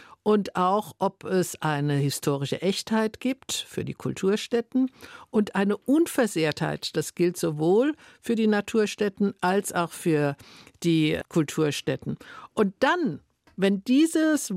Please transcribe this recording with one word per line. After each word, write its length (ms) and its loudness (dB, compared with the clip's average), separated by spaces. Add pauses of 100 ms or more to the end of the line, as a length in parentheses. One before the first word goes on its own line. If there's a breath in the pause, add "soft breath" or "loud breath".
(220 loud breath)
und 320 2
auch, 440 0
ob 260 -4
es 380 -2
eine 320 0
historische 640 0
Echtheit 600 -2
gibt 320 -4
für 300 -6
die 120 -6
Kulturstätten 960 -2 (400 loud breath)
und 240 0
eine 240 0
Unversehrtheit. 1160 0
Das 200 -4
gilt 240 0
sowohl 560 2 (260 loud breath)
für 140 -2
die 140 2
Naturstätten 920 0
als 320 0
auch 200 -2
für 440 0 (460 loud breath)
die 360 2 (120)
Kulturstätten. 880 -2 (340 loud breath)
Und 280 0
dann, 400 0 (360)
wenn 280 0
dieses 720 2